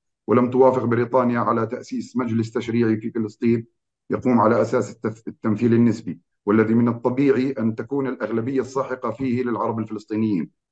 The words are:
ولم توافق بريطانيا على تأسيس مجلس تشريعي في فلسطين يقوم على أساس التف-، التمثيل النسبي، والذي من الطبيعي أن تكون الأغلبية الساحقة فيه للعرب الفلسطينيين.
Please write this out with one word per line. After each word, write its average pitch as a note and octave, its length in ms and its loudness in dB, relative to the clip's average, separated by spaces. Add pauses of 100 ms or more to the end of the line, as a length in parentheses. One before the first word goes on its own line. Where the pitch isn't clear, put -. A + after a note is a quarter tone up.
(280)
ولم A#2+ 220 4
توافق B2+ 340 4
بريطانيا A#2+ 560 0
على A2+ 260 0
تأسيس A#2 520 -8
مجلس A2+ 340 -2
تشريعي A2+ 460 0
في A2+ 140 -8
فلسطين A2+ 540 -2 (440)
يقوم A#2+ 320 2
على A2 200 4
أساس A#2+ 300 -2
التف-، - 360 -8
التمثيل A2+ 460 0
النسبي، A#2 460 2 (260)
والذي A2 280 4
من A#2+ 140 4
الطبيعي B2+ 640 0
أن A2+ 240 -2
تكون C3 320 -4
الأغلبية B2 540 -4
الساحقة B2+ 500 -4
فيه B2+ 320 -4
للعرب A2+ 360 -2
الفلسطينيين. G#2+ 720 -4 (200)